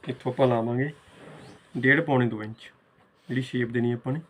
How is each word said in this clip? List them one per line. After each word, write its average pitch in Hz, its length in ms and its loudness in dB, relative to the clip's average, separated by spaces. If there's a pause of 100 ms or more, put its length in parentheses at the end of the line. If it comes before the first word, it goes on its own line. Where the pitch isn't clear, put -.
ਇੱਥੋਂ 127 280 -6
ਆਪਾਂ 131 160 4
ਲਾਵਾਂਗੇ 120 420 0 (880)
ਡੇਢ 135 240 4
ਪੌਣੇ 131 260 2
ਦੋ 107 160 -4
ਇੰਚ, - 280 -14 (560)
ਜਿਹੜੀ 127 140 -2
ਸ਼ੇਪ 123 280 -2
ਦੇਣੀ 120 220 2
ਆਪਾਂ 127 220 -4
ਨੇ। 160 160 -4